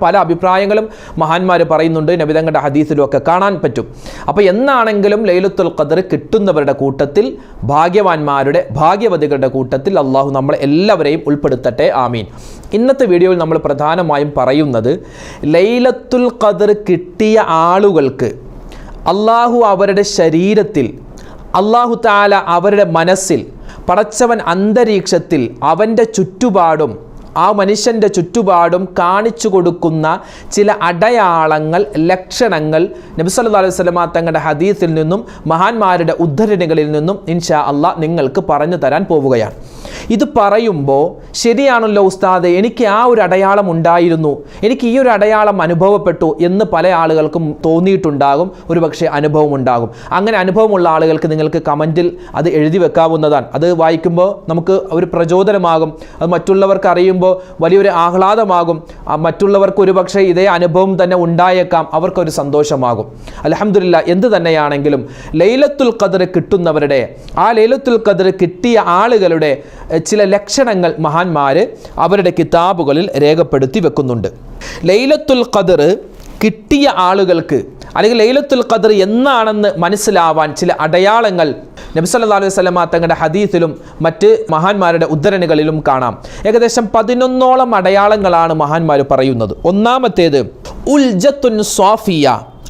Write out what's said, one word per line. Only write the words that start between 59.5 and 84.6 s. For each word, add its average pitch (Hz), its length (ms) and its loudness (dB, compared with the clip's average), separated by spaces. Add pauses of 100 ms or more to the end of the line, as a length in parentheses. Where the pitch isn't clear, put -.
ഒരുപക്ഷെ 185 360 0 (100)
ഇതേ 175 140 2 (120)
അനുഭവം 175 340 2 (120)
തന്നെ 180 220 0
ഉണ്ടായേക്കാം, 175 680 0
അവർക്കൊരു 160 460 -2
സന്തോഷമാകും. 135 680 -2 (400)
അൽഹംദുലില്ലാ, 185 540 2 (120)
എന്ത് 190 220 2
തന്നെയാണെങ്കിലും 147 640 0 (340)
ലൈലത്തുൽ 254 560 2 (120)
ഖദ്ർ 190 180 0 (140)
കിട്ടുന്നവരുടെ, 156 640 0 (420)
ആ 202 80 2
ലൈലത്തുൽ 233 480 2 (100)
ഖദ്ർ 185 180 2 (140)
കിട്ടിയ 202 420 0 (160)
ആളുകളുടെ, 180 520 2 (400)
എ, 165 60 0 (120)
ചില 208 140 2
ലക്ഷണങ്ങൾ 202 680 0 (140)
മഹാന്മാർ 151 500 0 (500)
അവരുടെ 180 340 2
കിതാബുകളിൽ 170 680 0 (180)
രേഖപ്പെടുത്തി 147 640 0
വെക്കുന്നുണ്ട്. 127 420 -2 (600)
ലൈലത്തുൽ 269 520 2 (140)
ഖദ്ർ 180 260 2 (640)
കിട്ടിയ 277 420 0 (220)
ആളുകൾക്ക്, 180 520 0 (360)
അല്ലെങ്കിൽ 226 260 2
ലൈലത്തുൽ 262 400 2 (120)
ഖദ്ർ 214 180 2 (140)
എന്നാണെന്ന് 220 640 0 (140)
മനസ്സിലാവാൻ 170 680 0 (100)
ചില 175 120 0 (140)
അടയാളങ്ങൾ 185 640 2 (500)
നബി 160 140 0
സല്ലല്ലാഹു 214 300 2
അലൈഹി 190 120 -2
വസല്ലമ 180 300 0 (100)
തങ്ങളുടെ 165 280 0
ഹദീസിലും 170 500 0 (300)
മറ്റ് 165 280 2 (240)
മഹാന്മാരുടെ 170 520 0